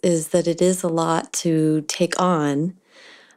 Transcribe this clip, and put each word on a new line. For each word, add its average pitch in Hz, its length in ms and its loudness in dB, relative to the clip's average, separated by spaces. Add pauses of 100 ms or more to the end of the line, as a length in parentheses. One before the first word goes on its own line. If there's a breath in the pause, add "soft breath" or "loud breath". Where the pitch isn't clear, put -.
is 165 260 0
that 170 180 0
it 170 140 0
is 180 220 2
a 180 40 0
lot 165 460 -2
to 156 540 0
take - 340 -2
on. 156 540 0 (600 soft breath)